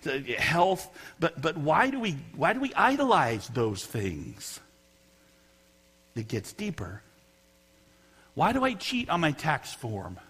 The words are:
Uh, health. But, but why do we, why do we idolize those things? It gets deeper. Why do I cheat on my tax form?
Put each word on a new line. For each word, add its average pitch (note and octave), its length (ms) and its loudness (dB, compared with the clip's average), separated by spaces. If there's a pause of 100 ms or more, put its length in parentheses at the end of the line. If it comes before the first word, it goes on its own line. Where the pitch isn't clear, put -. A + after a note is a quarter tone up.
Uh, C#3 140 -2 (220)
health. F3 500 2 (300)
But, D#3+ 200 -2
but D#3 180 -2
why D#3+ 340 4
do C4+ 80 -4
we, G3 180 -2 (180)
why D#3+ 180 2
do B3 60 -2
we C4+ 140 -2
idolize G3 760 4
those A2+ 360 0
things? D#2+ 760 -6 (1600)
It A2 80 -8
gets - 260 -6
deeper. G#2+ 480 -8 (1300)
Why F#3+ 180 4
do B3+ 100 2
I C4 120 2
cheat A#3+ 340 -4
on E3+ 120 2
my D#3 100 4
tax - 420 -2
form? F#2+ 460 -8 (100)